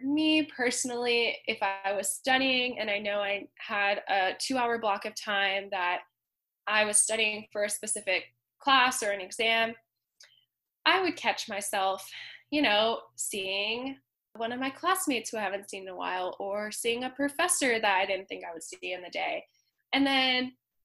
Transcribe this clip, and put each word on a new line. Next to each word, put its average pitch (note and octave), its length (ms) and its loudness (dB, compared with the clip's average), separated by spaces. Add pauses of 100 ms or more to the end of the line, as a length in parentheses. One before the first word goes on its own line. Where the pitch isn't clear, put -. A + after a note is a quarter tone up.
me D#4 400 4
personally, A#3+ 920 0 (100)
if A3 140 -2
I G3 320 0
was G3 180 -2
studying C4 680 2
and G#3+ 100 -2
I G3+ 100 0
know G#3 200 -2
I G3+ 280 -2 (100)
had G3+ 520 0
a F#3+ 300 2
two-hour A#3+ 400 0
block G#3 260 0
of G#3+ 100 -8
time G3 560 0
that F3+ 300 0 (680)
I G#3+ 180 4
was G#3 120 4
studying G#3+ 540 2
for G#3 120 -2
a G#3 60 2
specific G#3 540 -2 (360)
class B3+ 420 4
or G#3 100 0
an G3+ 100 -4
exam, A3+ 520 0 (1120)
I F4+ 160 4
would F4 140 0
catch - 340 -2
myself, G3 580 -2 (440)
you D4+ 100 2
know, A3 380 4 (160)
seeing G#3+ 800 -4 (400)
one A3+ 140 -4
of B3 80 -4
my C4+ 100 -2
classmates C#4+ 600 0
who A3+ 60 -4
I G#3+ 40 -2
haven't G3 280 -4
seen G3 140 -10
in F#3+ 60 -12
a F#3 60 -10
while, F3+ 440 -4
or G#3 320 -4
seeing A#3 320 -2
a B3+ 60 -4
professor C#4 680 2
that G#3 180 4
I G3 80 2
didn't G3 220 -2
think F#3 160 -10
I F3 100 -10
would E3 100 -12
see F#3 300 -10
in F3+ 80 -6
the F3 80 -12
day, E3 340 -4 (500)
and C#4 120 4
then B3+ 480 2 (320)